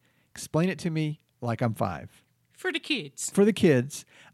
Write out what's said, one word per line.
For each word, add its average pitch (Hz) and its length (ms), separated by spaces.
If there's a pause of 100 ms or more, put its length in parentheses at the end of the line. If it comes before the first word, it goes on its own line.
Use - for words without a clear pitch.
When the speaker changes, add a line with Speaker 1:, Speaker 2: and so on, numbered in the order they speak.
(320)
Speaker 1:
Explain - 360
It 180 120
to 175 100
Me 156 300 (200)
Like 117 220
I'm 117 120
Five. 90 480 (360)
Speaker 2:
For 370 120
the 320 80
kids. 202 520
Speaker 1:
For 196 140
the 214 100
kids. 139 500 (300)